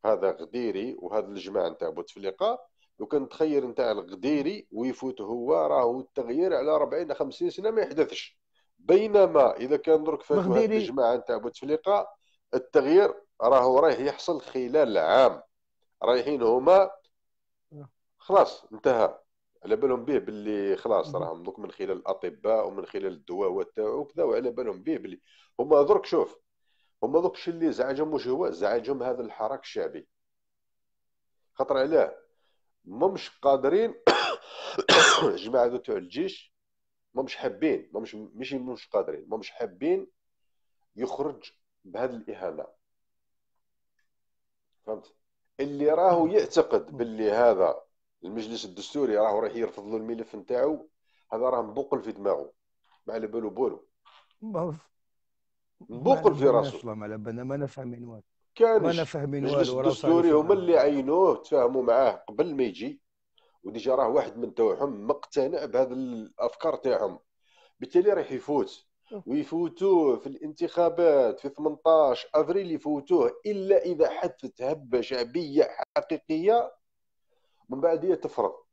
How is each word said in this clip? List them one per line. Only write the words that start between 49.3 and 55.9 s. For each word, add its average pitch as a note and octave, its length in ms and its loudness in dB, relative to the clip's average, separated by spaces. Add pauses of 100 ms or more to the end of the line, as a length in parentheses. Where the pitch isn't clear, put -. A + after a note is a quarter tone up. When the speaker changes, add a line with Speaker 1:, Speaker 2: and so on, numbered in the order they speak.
Speaker 1:
راح A2 180 -4
يرفض G#2 300 -6
له A2 100 -6
الملف A2+ 380 -8
نتاعو، B2 540 -4 (440)
هذا A2 100 -4
راه B2+ 200 0
مبقل A#2+ 400 -4
في A2 100 -10
دماغه، E2+ 400 -4 (540)
ما G#2+ 80 -10
على A2 120 -6
بالو A2 240 -6
بولو. G2+ 360 -4 (560)
Speaker 2:
ما G#3 180 -8
هو E3+ 120 -6
ف-، - 180 -18 (920)
Speaker 1:
مبقل F#3 500 2